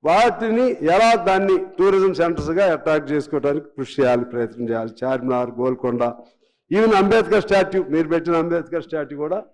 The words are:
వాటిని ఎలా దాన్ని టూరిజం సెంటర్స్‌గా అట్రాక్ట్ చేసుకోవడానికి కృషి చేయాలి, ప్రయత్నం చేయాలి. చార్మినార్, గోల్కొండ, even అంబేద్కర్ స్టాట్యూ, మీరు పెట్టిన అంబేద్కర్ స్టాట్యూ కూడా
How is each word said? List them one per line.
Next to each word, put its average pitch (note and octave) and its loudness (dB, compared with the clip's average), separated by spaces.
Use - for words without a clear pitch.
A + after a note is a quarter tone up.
వాటిని A3+ 2
ఎలా G#3 4
దాన్ని F#3+ 0
టూరిజం F#3+ 4
సెంటర్స్‌గా E3 0
అట్రాక్ట్ D3+ -2
చేసుకోవడానికి C#3+ -2
కృషి - -8
చేయాలి, B2 2
ప్రయత్నం A#2+ -6
చేయాలి. A2+ -4
చార్మినార్, B2+ -2
గోల్కొండ, B2 -4
even A3 4
అంబేద్కర్ G3+ 2
స్టాట్యూ, F#3+ 0
మీరు D#3 -2
పెట్టిన E3 0
అంబేద్కర్ E3 -4
స్టాట్యూ D3 -8
కూడా E3+ -6